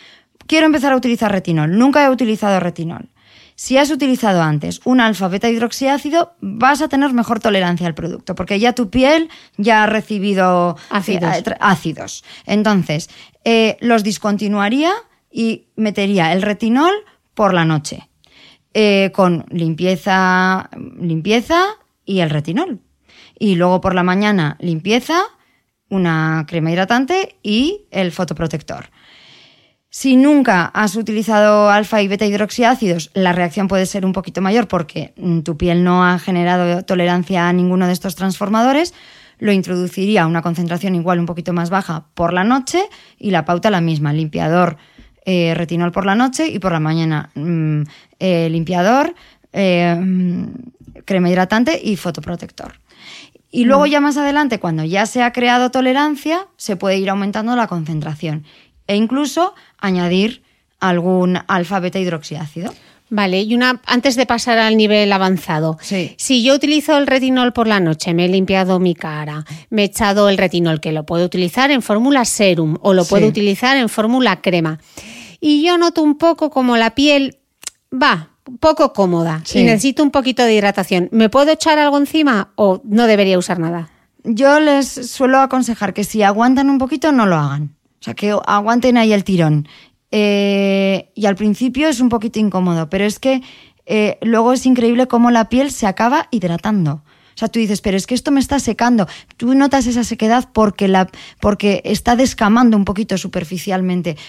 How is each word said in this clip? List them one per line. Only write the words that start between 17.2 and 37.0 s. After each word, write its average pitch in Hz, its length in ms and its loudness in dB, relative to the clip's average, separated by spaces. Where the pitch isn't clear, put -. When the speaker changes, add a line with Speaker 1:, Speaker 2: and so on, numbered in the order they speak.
Speaker 1:
por 196 200 2
la 170 100 2
noche, 156 440 -4
eh, 196 400 2
con 180 360 2
limpieza, 185 1160 0
limpieza 208 600 0
y 190 160 -2
el 156 100 0
retinol. 180 500 -4
Y 202 180 0
luego 180 240 2
por 185 140 -2
la 185 80 0
mañana 180 580 0
limpieza, 208 600 -2
una 160 580 0
crema 165 240 -2
hidratante 254 680 -2
y 269 400 -2
el 185 180 -4
fotoprotector. 165 800 -8
Si 262 260 2
nunca 262 500 4
has 208 300 -2
utilizado 208 720 2
alfa 208 320 2
y 196 60 0
beta 208 180 -2
hidroxiácidos, 208 880 0
la 185 180 2
reacción 180 360 -2
puede 190 180 0
ser 190 180 -6
un 190 80 0
poquito 180 280 -8
mayor 196 260 0
porque, 160 500 -6
mm, 170 240 -2
tu 156 160 -6
piel 175 280 0
no 180 200 2
ha 180 140 2
generado 175 640 -2
tolerancia 180 640 -2